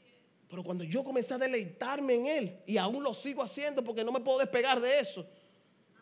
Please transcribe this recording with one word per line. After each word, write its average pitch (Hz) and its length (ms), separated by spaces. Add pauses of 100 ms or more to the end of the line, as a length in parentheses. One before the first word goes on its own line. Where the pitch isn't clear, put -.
(500)
Pero 175 140
cuando 180 200
yo 190 200
comencé 254 320
a - 20
deleitarme 254 800
en 240 100
Él, 285 400
y 208 120
aún 220 260
lo 262 100
sigo 269 300
haciendo 277 400
porque 226 200
no 226 80
me 254 80
puedo 262 200
despegar 254 420
de 262 180
eso, 190 280 (760)